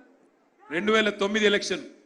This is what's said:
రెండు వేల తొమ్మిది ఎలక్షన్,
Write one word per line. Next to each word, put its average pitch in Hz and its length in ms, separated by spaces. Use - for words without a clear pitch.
రెండు 196 200
వేల 214 180
తొమ్మిది 208 360
ఎలక్షన్, 196 380